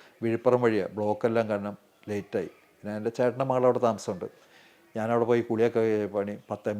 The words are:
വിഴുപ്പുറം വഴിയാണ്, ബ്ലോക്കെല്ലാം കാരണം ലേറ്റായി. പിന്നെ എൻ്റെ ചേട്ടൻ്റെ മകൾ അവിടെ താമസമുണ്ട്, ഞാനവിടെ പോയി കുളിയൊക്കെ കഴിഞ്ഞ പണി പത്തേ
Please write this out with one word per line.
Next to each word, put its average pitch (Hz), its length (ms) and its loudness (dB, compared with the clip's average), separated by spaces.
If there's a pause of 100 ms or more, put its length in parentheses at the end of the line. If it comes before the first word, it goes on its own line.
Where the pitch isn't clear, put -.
(220)
വിഴുപ്പുറം 117 420 2
വഴിയാണ്, 107 320 2
ബ്ലോക്കെല്ലാം 107 560 0
കാരണം 101 240 -4 (340)
ലേറ്റായി. 98 400 -4 (260)
പിന്നെ 104 220 -10
എൻ്റെ 113 200 -4
ചേട്ടൻ്റെ 127 320 0
മകൾ 127 180 2
അവിടെ 120 200 2
താമസമുണ്ട്, 98 400 -4 (680)
ഞാനവിടെ 117 340 0
പോയി 117 180 4
കുളിയൊക്കെ 117 360 2
കഴിഞ്ഞ 107 220 0 (100)
പണി 101 180 -2 (160)
പത്തേ 107 300 -4